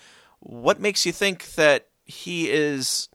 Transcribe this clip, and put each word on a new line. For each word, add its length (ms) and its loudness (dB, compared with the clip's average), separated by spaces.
what 400 0
makes 240 0
you 80 0
think 420 -4
that 340 4
he 440 -6
is 640 -2